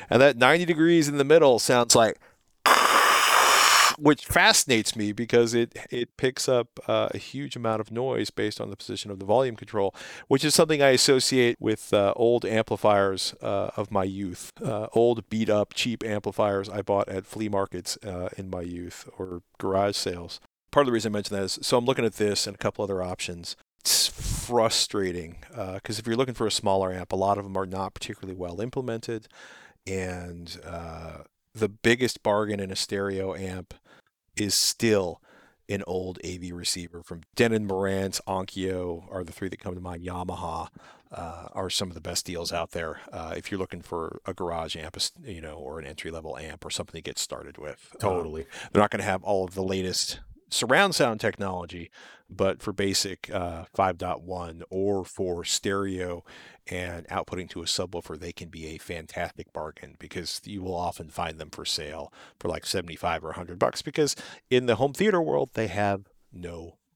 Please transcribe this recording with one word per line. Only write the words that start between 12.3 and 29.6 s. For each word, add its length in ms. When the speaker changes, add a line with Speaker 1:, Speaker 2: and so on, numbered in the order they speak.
Speaker 1:
amplifiers, 1000
uh, 360
of 140
my 120
youth, 480
uh, 320
old 360
beat-up 440
cheap 300
amplifiers 640
I 140
bought 260
at 180
flea 240
markets, 540
uh, 320
in 140
my 120
youth 460
or 260
garage 380
sales. 460
Part 140
of 20
the 60
reason 180
I 20
mention 240
that 60
is, 180
so 160
I'm 80
looking 180
at 120
this 320
and 80
a 20
couple 260
other 200
options. 520
It's 260
frustrating, 1400
uh, 280
'cause 160
if 80
you're 80
looking 180
for 140
a 40
smaller 400
amp, 200
a 40
lot 220
of 60
them 120
are 120
not 260
particularly 420
well 240
implemented, 680